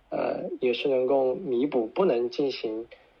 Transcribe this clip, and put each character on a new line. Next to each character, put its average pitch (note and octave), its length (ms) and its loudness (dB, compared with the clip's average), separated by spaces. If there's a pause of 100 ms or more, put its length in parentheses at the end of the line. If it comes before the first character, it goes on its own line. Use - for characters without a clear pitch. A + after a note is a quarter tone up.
呃， - 400 -4 (100)
也 B2 140 2
是 C#3+ 160 -2
能 C3 160 4
够 C3 300 4
弥 C3+ 320 0
补 B2+ 180 0
不 F#3 200 0
能 A#2+ 240 2
进 C#3 220 -2
行 A2+ 340 -6 (340)